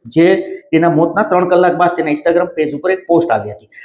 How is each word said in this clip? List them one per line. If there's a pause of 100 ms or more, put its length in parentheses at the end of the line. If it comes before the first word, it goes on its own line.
જે (260)
તેના
મોતના
ત્રણ
કલાક
બાદ
તેના
Instagram
પેજ
ઉપર
એક
પોસ્ટ
આવી
હતી. (160)